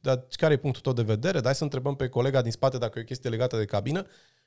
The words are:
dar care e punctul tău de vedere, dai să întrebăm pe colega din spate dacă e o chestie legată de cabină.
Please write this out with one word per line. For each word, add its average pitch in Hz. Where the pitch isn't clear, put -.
dar 127
care 160
e 139
punctul 127
tău 135
de 117
vedere, 113
dai 127
să -
întrebăm 135
pe 135
colega 131
din 117
spate 127
dacă 117
e -
o 110
chestie 123
legată 117
de 107
cabină. 127